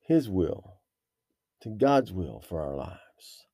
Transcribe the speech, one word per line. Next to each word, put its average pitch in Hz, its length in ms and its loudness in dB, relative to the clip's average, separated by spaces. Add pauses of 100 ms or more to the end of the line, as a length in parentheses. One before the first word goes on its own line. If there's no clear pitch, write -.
His 151 300 2
will, - 500 -2 (800)
to - 80 -12
God's 127 460 2
will 71 260 -6
for 82 220 -8
our 71 120 -6
lives. - 800 -14